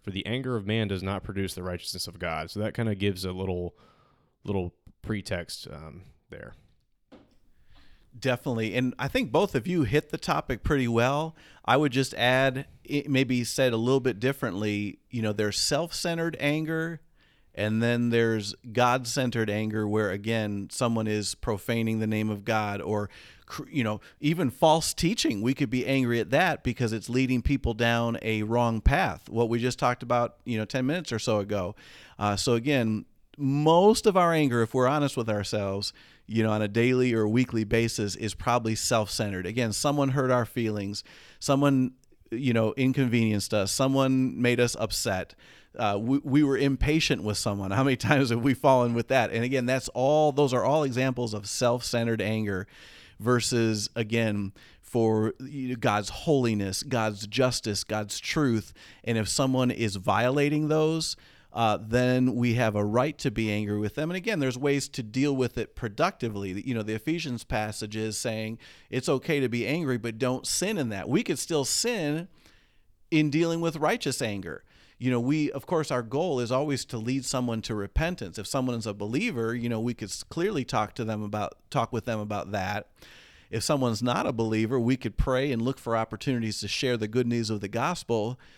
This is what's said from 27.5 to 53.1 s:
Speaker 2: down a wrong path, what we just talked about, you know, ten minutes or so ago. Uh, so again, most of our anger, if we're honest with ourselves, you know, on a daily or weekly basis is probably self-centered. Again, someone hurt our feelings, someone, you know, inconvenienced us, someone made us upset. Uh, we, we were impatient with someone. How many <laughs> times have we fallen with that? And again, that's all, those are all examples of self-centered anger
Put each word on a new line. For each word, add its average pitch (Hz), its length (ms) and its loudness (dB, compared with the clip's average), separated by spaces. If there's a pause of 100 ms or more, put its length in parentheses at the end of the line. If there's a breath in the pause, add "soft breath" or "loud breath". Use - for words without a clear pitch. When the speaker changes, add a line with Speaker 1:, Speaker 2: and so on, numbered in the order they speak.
Speaker 2:
down 117 480 2
a 110 200 0
wrong 117 380 2
path, 147 480 2
what 113 180 2
we 117 120 0
just 120 180 -2
talked 123 240 0
about, 120 420 0
you 120 140 -4
know, 107 80 -2
ten 127 220 -2
minutes 160 240 -4
or 113 80 -2
so 107 200 0
ago. 101 360 -4 (420 loud breath)
Uh, 101 180 0
so 120 180 2
again, 117 520 0 (320)
most 160 680 4
of 190 100 4
our 170 160 4
anger, 127 300 4
if 107 100 -4
we're 131 140 4
honest 143 280 0
with 113 140 -2
ourselves, 101 640 -2 (360 loud breath)
you 110 140 2
know, 107 80 4
on 107 100 2
a 107 60 0
daily 123 460 4
or 113 140 2
weekly 117 360 2
basis 113 520 0
is 107 180 -4
probably 117 420 0
self-centered. 104 680 -2
Again, 113 260 -2
someone 143 380 0
hurt 131 200 2
our 123 160 4
feelings, 107 580 -2 (360 loud breath)
someone, 139 540 4 (380)
you 123 200 0
know, 113 240 4
inconvenienced 120 800 2
us, 98 180 2
someone 131 720 2
made 123 180 4
us 120 180 2
upset. 101 580 -2 (420 loud breath)
Uh, 104 240 0
we, 127 240 2
we 143 180 4
were 139 140 4
impatient 139 640 2
with 104 140 -2
someone. 101 340 -2
How 120 120 2
many 135 120 2
<laughs> - 140 -2
times 139 220 4
have 117 100 0
we 131 140 2
fallen 123 380 4
with 117 140 -2
that? 127 240 2
And 117 140 0
again, 127 220 0
that's 131 220 0
all, 147 440 4
those 135 200 2
are 101 120 2
all 151 180 4
examples 127 500 0
of 101 140 -8
self-centered 120 720 0
anger 101 460 -2 (540 loud breath)